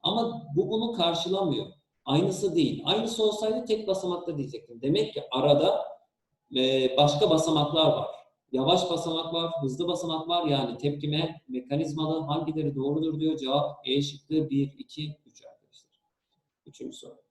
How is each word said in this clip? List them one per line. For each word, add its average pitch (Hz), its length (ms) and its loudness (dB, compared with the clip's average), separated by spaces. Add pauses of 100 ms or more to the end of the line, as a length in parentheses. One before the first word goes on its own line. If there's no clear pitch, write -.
Ama 233 520 -2
bu 190 140 2
bunu 226 220 0
karşılamıyor. 170 720 0 (400)
Aynısı 180 500 0
değil. 147 300 2
Aynısı 220 380 0
olsaydı 220 420 0
tek 214 220 0
basamakta 180 500 -2
diyecektim. 120 440 -10
Demek 170 320 2
ki - 180 -6
arada, 143 540 4 (720)
e, 131 420 4
başka 147 320 6
basamaklar 156 580 4
var. - 200 2 (440)
Yavaş 170 380 2
basamak 165 440 -2
var, 165 180 -2 (100)
hızlı 143 260 -2
basamak 160 400 -2
var. 170 200 0
Yani 123 300 0
tepkime 151 720 -2
mekanizmalı 156 720 -2
hangileri 151 560 -2
doğrudur 147 440 -2
diyor. 156 180 0
Cevap 135 500 -2
E 139 140 2
şıkkı 147 480 -2
bir, 139 280 0
iki, 151 480 -12
üç - 200 -20
arkadaşlar. - 460 -20 (760)
Üçüncü - 320 -14
soru. - 340 -20